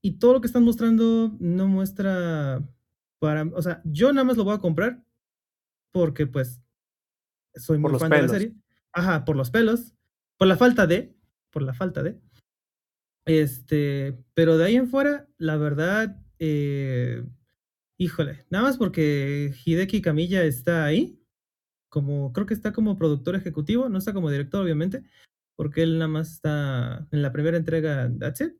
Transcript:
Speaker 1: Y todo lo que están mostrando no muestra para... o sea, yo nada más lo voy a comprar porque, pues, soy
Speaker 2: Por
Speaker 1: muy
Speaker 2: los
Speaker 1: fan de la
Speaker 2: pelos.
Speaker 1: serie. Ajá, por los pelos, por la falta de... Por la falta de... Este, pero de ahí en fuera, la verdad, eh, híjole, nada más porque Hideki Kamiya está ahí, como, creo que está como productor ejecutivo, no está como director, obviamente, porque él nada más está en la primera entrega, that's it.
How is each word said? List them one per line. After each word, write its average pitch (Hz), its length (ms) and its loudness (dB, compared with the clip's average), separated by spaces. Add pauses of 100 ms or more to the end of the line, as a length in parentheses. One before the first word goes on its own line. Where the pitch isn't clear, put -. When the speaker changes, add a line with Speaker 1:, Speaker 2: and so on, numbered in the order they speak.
Speaker 1:
Y - 200 -4
todo 247 140 8
lo 262 60 2
que 247 60 -6
están 240 160 2
mostrando 226 760 4
no 180 260 0
muestra 185 960 -2 (560)
para... 156 240 0
o 160 200 -6
sea, 170 220 -6
yo 165 280 2
nada 269 120 2
más 254 120 2
lo 220 80 0
voy 202 100 0
a 202 60 -6
comprar 185 420 -2 (920)
porque, 156 360 0
pues, 127 340 -6 (960)
soy 156 220 -2
Speaker 2:
Por 147 120 0
Speaker 1:
muy - 20 0
Speaker 2:
los 127 100 0
Speaker 1:
fan 160 80 0
de 156 60 4
la 147 60 6
Speaker 2:
pelos. - 100 2
Speaker 1:
serie. 220 220 -2 (380)
Ajá, 175 320 0
por 160 100 0
los 131 160 -2
pelos, 226 440 0 (420)
por 190 100 4
la 190 100 6
falta 240 300 6
de... 180 300 0 (340)
Por 151 120 -6
la 131 120 -6
falta 175 300 -4
de... 120 160 -8 (1040)
Este, 143 920 0 (180)
pero 165 220 6
de 165 100 4
ahí 220 100 4
en 254 120 2
fuera, 285 480 -2
la 160 200 -2
verdad, 165 600 -2 (220)
eh, 139 840 -4 (760)
híjole, 156 500 -4
nada 202 160 0
más 262 140 2
porque 143 720 0 (120)
Hideki 190 360 0
Kamiya 175 440 0
está 160 400 0
ahí, 185 360 0 (680)
como, 143 420 -2
creo 196 140 -2
que 214 80 -2
está 214 180 -6
como 214 240 0
productor 160 380 -2
ejecutivo, 190 540 -2
no 190 100 -2
está 196 160 -4
como 175 160 -2
director, 143 320 -4
obviamente, 175 400 -2 (540)
porque 151 260 -2
él 165 160 2
nada 160 100 -2
más 160 260 -4
está 139 760 -4
en 147 120 0
la 139 100 -2
primera 156 240 0
entrega, 156 640 -2
that's 120 220 -6
it. 339 200 -4